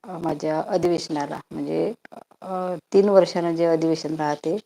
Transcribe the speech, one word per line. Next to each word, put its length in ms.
अ, 140
माझ्या 420
अधिवेशनाला, 800
म्हणजे, 440
अ, 340
तीन 160
वर्षानं 480
जे 80
अधिवेशन 500
राहते 520